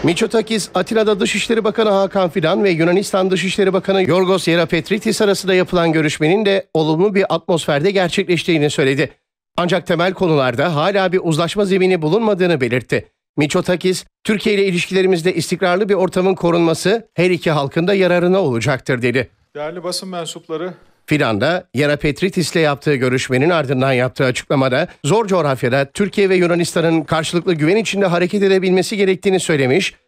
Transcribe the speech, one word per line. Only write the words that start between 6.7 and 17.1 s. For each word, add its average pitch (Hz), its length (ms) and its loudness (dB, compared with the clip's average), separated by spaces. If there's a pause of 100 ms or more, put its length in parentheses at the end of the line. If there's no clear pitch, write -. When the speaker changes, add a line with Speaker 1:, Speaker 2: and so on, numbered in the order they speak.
Speaker 1:
olumlu 160 420 2
bir 190 200 0
atmosferde 165 560 0
gerçekleştiğini 170 800 0
söyledi. 139 420 0 (460)
Ancak 180 300 -2
temel 180 260 0
konularda 151 640 0
hala 185 360 0
bir 185 120 2
uzlaşma 170 420 -2
zemini 185 360 2
bulunmadığını 180 600 0
belirtti. 120 440 -2 (320)
Mitsotakis, 180 680 -2 (180)
"Türkiye 214 320 0
ile 196 100 2
ilişkilerimizde 185 680 0
istikrarlı 180 560 -2
bir 202 40 4
ortamın 185 420 0
korunması 170 760 0